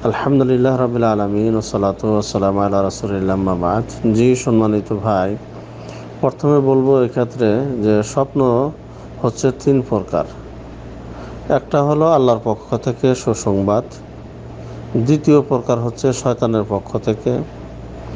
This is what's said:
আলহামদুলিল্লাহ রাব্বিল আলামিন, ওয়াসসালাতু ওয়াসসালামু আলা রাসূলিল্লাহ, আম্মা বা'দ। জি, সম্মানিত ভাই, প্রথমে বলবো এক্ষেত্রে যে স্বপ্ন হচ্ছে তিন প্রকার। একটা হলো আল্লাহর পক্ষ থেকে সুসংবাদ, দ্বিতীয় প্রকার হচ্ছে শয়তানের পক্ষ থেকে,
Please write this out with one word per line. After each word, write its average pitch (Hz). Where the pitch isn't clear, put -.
আলহামদুলিল্লাহ 127
রাব্বিল 120
আলামিন, 104
ওয়াসসালাতু 107
ওয়াসসালামু 101
আলা 98
রাসূলিল্লাহ, 95
আম্মা 95
বা'দ। 107
জি, 123
সম্মানিত 110
ভাই, 101
প্রথমে 143
বলবো 135
এক্ষেত্রে 120
যে 107
স্বপ্ন 135
হচ্ছে 127
তিন 139
প্রকার। 92
একটা 143
হলো 151
আল্লাহর 123
পক্ষ 113
থেকে 127
সুসংবাদ, 104
দ্বিতীয় 147
প্রকার 123
হচ্ছে 120
শয়তানের 117
পক্ষ 101
থেকে, 117